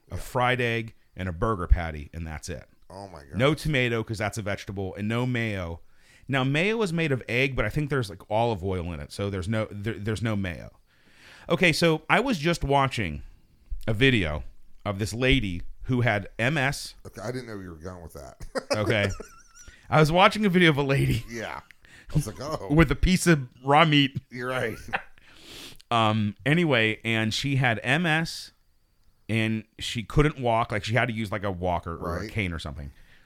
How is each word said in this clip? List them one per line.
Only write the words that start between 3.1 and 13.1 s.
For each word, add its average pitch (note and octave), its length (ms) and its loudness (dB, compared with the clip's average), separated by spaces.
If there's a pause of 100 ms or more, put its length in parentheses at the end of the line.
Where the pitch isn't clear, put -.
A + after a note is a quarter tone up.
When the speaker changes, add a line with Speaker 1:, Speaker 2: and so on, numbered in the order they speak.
Speaker 2:
God. C#2+ 120 -12
Speaker 1:
No C3+ 180 4
tomato, B2 480 0
'cause G#2+ 160 -8
that's G#2 200 -2
a G#2+ 40 -4
vegetable, G2 540 -6
and G#2 100 -4
no A#2+ 200 0
mayo. G#2 540 -4 (480)
Now, C#3 140 0
mayo F3+ 400 0
is F3+ 100 0
made E3 200 0
of A#2+ 160 -2
egg, B2+ 260 0
but A#2+ 100 0
I G#2+ 40 0
think D3 200 -2
there's, B2+ 220 -2
like, F#2 180 -14
olive G#2+ 360 0
oil F2+ 280 -2
in D2 60 -8
it, D2 140 -12
so G2+ 180 -4
there's F#2+ 180 -4
no, A2 220 0
there, G#2 240 -6
there's G2+ 280 -4
no A2 120 0
mayo. E2+ 380 -6 (760)
Okay, F3 240 4
so D#3+ 380 2
I E3 80 6
was B3 200 2
just E3 260 -2
watching B2 580 0 (640)